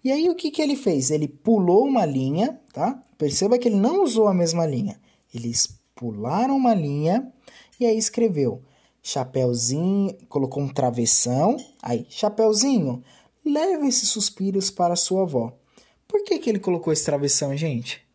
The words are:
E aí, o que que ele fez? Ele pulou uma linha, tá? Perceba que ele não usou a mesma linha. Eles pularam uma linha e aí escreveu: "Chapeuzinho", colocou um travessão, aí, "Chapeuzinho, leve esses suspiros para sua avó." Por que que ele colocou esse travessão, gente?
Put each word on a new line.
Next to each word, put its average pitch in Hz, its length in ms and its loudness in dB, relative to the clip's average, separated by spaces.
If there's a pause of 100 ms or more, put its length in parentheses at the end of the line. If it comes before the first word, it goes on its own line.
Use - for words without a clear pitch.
E 262 80 0
aí, 320 180 2
o 349 60 0
que 311 160 -6
que 311 100 -2
ele 285 140 0
fez? 139 340 0
Ele 151 200 0
pulou 208 560 2
uma 254 200 2
linha, 143 540 -2 (140)
tá? 220 280 -4 (160)
Perceba 185 400 2
que 247 120 0
ele 202 80 2
não 320 260 2
usou 226 240 2
a 190 60 4
mesma 170 320 2
linha. 151 340 -4 (340)
Eles 117 460 -4 (160)
pularam 131 640 -2
uma 247 160 4
linha 160 580 0 (480)
e 247 60 0
aí 220 120 2
escreveu: 180 640 0 (400)
"Chapeuzinho", 131 1120 0 (140)
colocou 139 340 -2
um 139 60 -2
travessão, 127 880 0 (260)
aí, 123 280 -4
"Chapeuzinho, 214 920 0 (440)
leve 302 420 0
esses - 220 0
suspiros 190 600 -2
para 175 280 0
sua 185 240 0
avó." 127 360 -2 (480)
Por 415 200 0
que 359 120 -2
que - 120 -2
ele 202 100 0
colocou 170 320 -2
esse 156 140 0
travessão, 143 500 0
gente? 143 460 -6 (140)